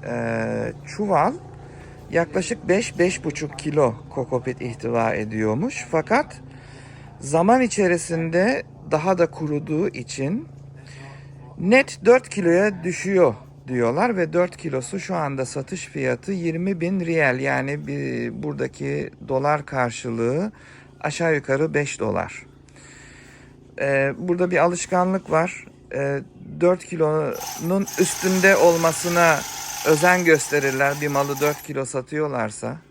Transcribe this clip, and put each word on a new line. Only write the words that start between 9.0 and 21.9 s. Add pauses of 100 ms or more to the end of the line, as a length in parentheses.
da
kuruduğu
için (1080)
net
dört
kiloya
düşüyor (320)
diyorlar
ve
dört
kilosu
şu
anda
satış
fiyatı
yirmi
bin
riyal,
yani
bir,
buradaki (160)
dolar
karşılığı (500)
aşağı
yukarı
beş